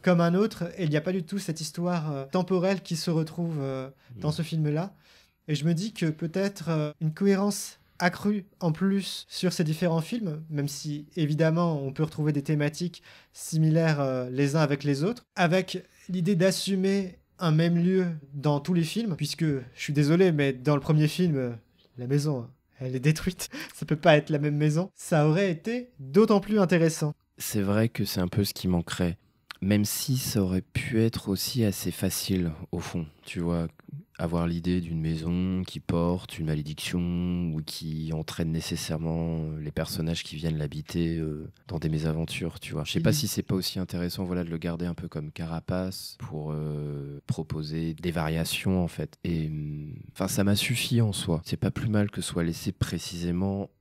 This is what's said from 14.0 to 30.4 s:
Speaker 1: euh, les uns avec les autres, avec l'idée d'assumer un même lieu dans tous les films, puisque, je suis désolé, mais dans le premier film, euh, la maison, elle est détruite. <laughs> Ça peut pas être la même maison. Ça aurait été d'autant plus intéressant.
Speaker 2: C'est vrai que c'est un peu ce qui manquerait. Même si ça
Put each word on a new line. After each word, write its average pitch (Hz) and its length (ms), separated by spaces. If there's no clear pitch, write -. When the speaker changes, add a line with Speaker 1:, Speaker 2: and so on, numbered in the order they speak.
Speaker 1:
euh, 127 300
les 139 260
uns 160 40
avec 143 240
les 143 200
autres, 233 200
avec 185 480
l'idée 185 280
d'assumer 190 840
un 165 140
même 170 240
lieu 180 300
dans 143 260
tous 180 140
les 170 100
films, 196 320
puisque, 147 280
je 139 160
suis - 180
désolé, 160 400
mais 143 200
dans 127 220
le 139 60
premier 151 280
film, 165 280
euh, 127 140
la 123 80
maison, 139 400
elle 127 180
est 127 40
détruite. 156 480
<laughs> - 120
Ça - 120
peut 156 100
pas 156 200
être 151 140
la 147 80
même 147 180
maison. 151 380
Ça 151 340
aurait 185 220
été 233 480
d'autant 190 420
plus 208 180
intéressant. 165 560
Speaker 2:
C'est - 240
vrai 104 260
que 110 160
c'est - 160
un 90 80
peu 101 160
ce - 100
qui - 140
manquerait. 87 480
Même 104 220
si - 320
ça 113 260